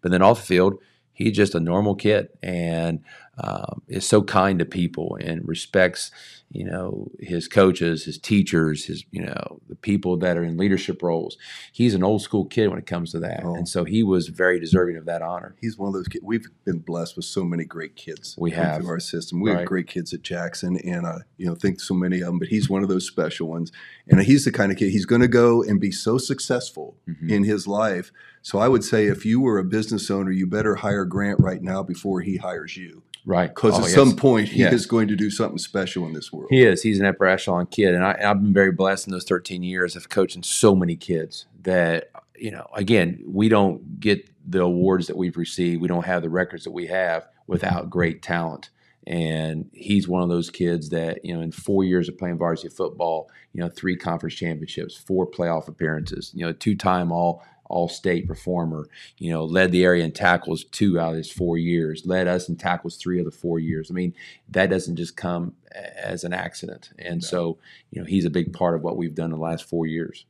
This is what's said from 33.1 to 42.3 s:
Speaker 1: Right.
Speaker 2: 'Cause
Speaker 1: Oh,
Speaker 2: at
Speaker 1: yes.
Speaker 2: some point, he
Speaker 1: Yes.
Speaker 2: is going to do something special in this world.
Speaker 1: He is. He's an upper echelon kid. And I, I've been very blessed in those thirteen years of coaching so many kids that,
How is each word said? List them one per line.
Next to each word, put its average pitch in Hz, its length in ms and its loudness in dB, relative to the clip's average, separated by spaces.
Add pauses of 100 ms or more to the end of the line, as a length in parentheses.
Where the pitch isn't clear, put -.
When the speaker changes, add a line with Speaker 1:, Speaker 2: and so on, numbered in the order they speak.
Speaker 1:
Right. 90 280 2
Speaker 2:
'Cause 110 200 4
Speaker 1:
Oh, 92 60 4
Speaker 2:
at 92 40 2
Speaker 1:
yes. 87 100 2
Speaker 2:
some 135 220 10
point, 113 340 4
he - 120 2
Speaker 1:
Yes. 90 120 6
Speaker 2:
is 113 120 2
going 110 240 2
to 104 60 0
do 104 140 0
something 104 300 -4
special 90 480 -4
in 80 60 -10
this 76 180 -12
world. - 180 -12
Speaker 1:
He 131 140 10
is. 95 180 6
He's 104 180 2
an 98 60 4
upper 95 220 4
echelon 90 400 2
kid. 98 260 4
And 87 100 2
I, 95 200 2
I've 101 180 4
been 101 120 6
very 95 180 6
blessed 95 360 0
in 101 40 -8
those 92 140 -6
thirteen 90 360 -2
years 90 360 -2
of - 120 -18
coaching 92 320 0
so - 320 4
many 90 220 2
kids 80 500 -6 (180)
that, 85 460 0 (280)